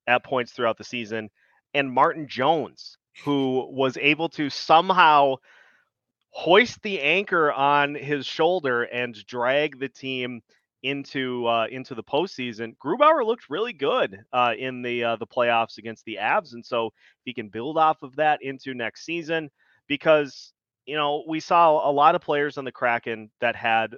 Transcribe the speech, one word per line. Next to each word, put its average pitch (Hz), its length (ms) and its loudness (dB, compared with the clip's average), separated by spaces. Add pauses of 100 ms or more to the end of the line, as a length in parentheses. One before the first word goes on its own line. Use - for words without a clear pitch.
at 123 160 2
points 123 300 -4
throughout 113 260 -2
the 104 40 -16
season, 110 460 -8 (460)
and 139 160 0
Martin 147 360 2
Jones, 131 720 -4 (260)
who 135 460 0
was 131 280 -2
able 151 320 0
to 147 200 -6
somehow 160 840 4 (960)
hoist 208 500 2
the 196 180 -4
anchor 165 520 2
on 143 420 2
his 139 320 -6
shoulder 147 600 0
and 120 420 -8
drag 131 520 0
the 135 100 -6
team 127 520 -8 (400)
into, 131 640 -6
uh, 117 240 0
into 127 240 -12
the 110 100 -10
postseason. 120 800 -6
Grubauer 269 400 2
looked 220 280 -4
really 214 220 -4
good, 165 440 -2 (160)
uh, 120 240 2
in 127 240 -8
the, 120 220 -4
uh, 117 140 0
the 110 100 -10
playoffs 117 500 0
against 110 280 -14
the 107 140 -10
Avs, 131 340 -2
and 117 120 -18
so 117 220 -2
if 107 40 -8 (340)
he 123 100 -10
can 107 140 -8
build 123 280 -6
off 156 240 2
of 135 140 -18
that 151 260 0
into 135 320 -10
next 117 320 -8
season, 160 460 -6 (360)
because, 147 680 0 (340)
you 143 80 -10
know, 147 320 -2
we 160 120 -4
saw 160 480 4
a 147 60 2
lot 151 220 6
of 170 60 -4
players 147 360 -2
on 135 80 -10
the 123 60 -8
Kraken 117 580 -2 (120)
that 117 140 0
had 113 420 0